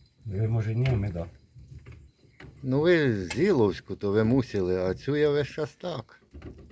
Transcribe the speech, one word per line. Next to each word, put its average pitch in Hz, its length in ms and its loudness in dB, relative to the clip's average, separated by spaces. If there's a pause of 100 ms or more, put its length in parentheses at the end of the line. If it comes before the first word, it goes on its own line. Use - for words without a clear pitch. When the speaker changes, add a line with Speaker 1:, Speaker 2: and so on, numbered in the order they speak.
(260)
Speaker 1:
Ви, 107 220 -2
може, 110 280 0
ні, 127 140 2
ми 101 200 0
да. 85 160 -6 (1400)
Speaker 2:
Ну 131 180 0
ви 147 440 4
з 90 140 -6
Іловську, 123 560 2
то 101 160 -2
ви 110 120 4
мусили, 101 680 2
а 95 40 0
цю 135 220 -4
я 147 140 4
весь 143 180 0
час 147 220 -6 (120)
так. 160 400 -10 (500)